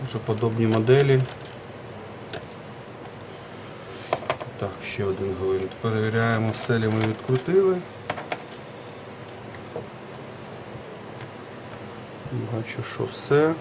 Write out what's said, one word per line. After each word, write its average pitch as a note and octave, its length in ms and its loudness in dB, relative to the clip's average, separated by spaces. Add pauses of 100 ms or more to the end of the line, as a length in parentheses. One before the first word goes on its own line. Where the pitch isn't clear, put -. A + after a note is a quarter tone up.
вже A#2+ 100 -4
подобні A2+ 500 4
моделі. C3 540 8 (3500)
Так, G2+ 100 0 (160)
ще - 200 -2
один F#2+ 360 0
гвинт. F#2+ 300 2
Перевіряємо, A2 800 4
все A2+ 280 2
ли A2 100 4
ми A2 100 4
відкрутили. D3 760 4 (4000)
Бачу, A2+ 520 -2 (100)
що - 100 0
все. D3+ 580 4